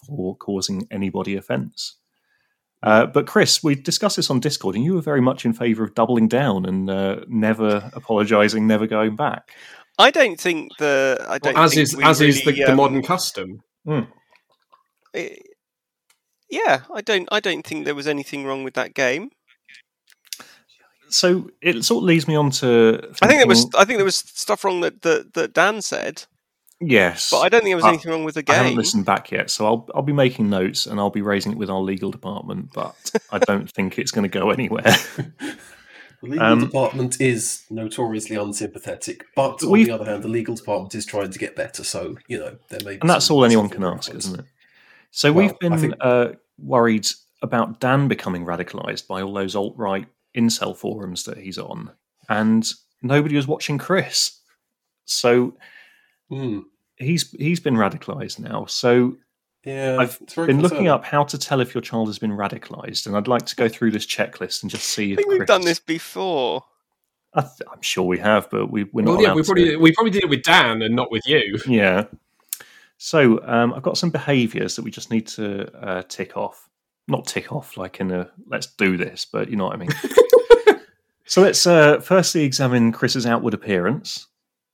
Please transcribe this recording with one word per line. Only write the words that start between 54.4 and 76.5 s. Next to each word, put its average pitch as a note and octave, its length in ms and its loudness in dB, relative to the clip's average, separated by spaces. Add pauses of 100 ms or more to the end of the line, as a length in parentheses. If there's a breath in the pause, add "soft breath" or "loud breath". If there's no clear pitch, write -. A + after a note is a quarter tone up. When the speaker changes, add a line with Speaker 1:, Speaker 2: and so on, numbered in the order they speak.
Speaker 1:
So B2 500 0 (720 soft breath)
Speaker 4:
Hmm. B2 300 -8 (380)
Speaker 1:
he's, D3+ 340 -4
he's E3 260 -2
been C#3 160 -2
radicalised G2+ 640 -4
now. G#2+ 280 -10
So B2 500 2 (480)
Speaker 4:
Yeah, C3+ 360 -4
Speaker 1:
I've B2+ 220 -2
Speaker 4:
it's - 120 -20
very E3 140 -4
Speaker 1:
been C3+ 140 4
looking F3+ 160 0
Speaker 4:
concerning. F#3+ 120 2
Speaker 1:
up C3+ 140 0
how D3 200 0
to D3 140 -8
tell C3+ 220 -2
if A#2+ 140 -4
your A#2+ 80 -6
child A2+ 260 -4
has G#2 100 -8
been G#2+ 140 -4
radicalised, - 720 -10
and G2+ 100 -4
I'd G#2 120 -2
like A#2 180 0
to - 80 -10
go A#2 140 2
through A2+ 240 -2
this G#2 140 -6
checklist - 560 -6
and G2 80 -10
just - 180 -8
see G#2 220 -4
Speaker 2:
I - 20 -2
Speaker 1:
if F#2+ 60 -4
Speaker 2:
think G4+ 100 -2
we've G4 100 2
Speaker 1:
Chris - 100 -4
Speaker 2:
done - 160 4
this E3+ 140 0
before. D#3+ 840 -6 (720)
Speaker 1:
I D3+ 80 0
th-, - 100 -20 (180)
I'm - 120 -20
sure - 220 -4
we F2+ 140 0
have, G#2 320 0
but G#2 220 -4
we, G#2 200 -4
we're A2+ 120 0
Speaker 3:
Well, - 100 4
Speaker 1:
not F#3+ 80 2
Speaker 3:
yeah, G3+ 60 6
Speaker 1:
allowed F#3+ 80 2
Speaker 3:
we D#3+ 80 2
probably F3+ 280 2
Speaker 1:
to. D3+ 40 -4
Speaker 3:
we D#3+ 160 6
probably A3+ 180 0
did F#3+ 140 0
it D#3+ 60 -2
with - 120 0
Dan B2+ 400 4
and A2+ 140 0
not A#2+ 160 -2
with A2+ 140 -2
you. A2 320 2 (100)
Speaker 1:
Yeah. G#2 380 4 (920 loud breath)
So, C3 480 4
um, A#2 280 0
I've C3 100 -12
got - 140 -2
some E3+ 120 -2
behaviours B2 680 -2
that A2+ 60 -8
we A2 80 -10
just - 220 -14
need A2 160 -2
to, G2+ 480 -8
uh, F#2 320 -8
tick - 280 -12
off. - 320 -10 (400)